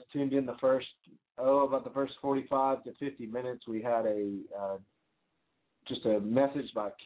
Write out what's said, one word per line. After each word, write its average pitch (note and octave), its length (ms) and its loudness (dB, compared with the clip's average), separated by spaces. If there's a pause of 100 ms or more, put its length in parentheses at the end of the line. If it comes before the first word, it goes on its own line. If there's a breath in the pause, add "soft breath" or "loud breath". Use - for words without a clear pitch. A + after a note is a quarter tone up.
(100)
tuned C#3 220 0
in C3+ 140 2
the A#2+ 120 -6
first, C3 280 4 (500)
oh, C3+ 300 4
about C3 180 0
the B2 60 -10
first C3 320 -2
forty-five C3+ 600 2
to A#2+ 140 -12
fifty C3+ 280 -6
minutes, B2 420 -6
we A2 140 -4
had A#2 240 2
a, G#2 320 0 (200)
uh, G2 180 -4 (1120)
just - 200 -8
a G#2+ 140 4
message C3 540 0
by G#2 180 -4 (140)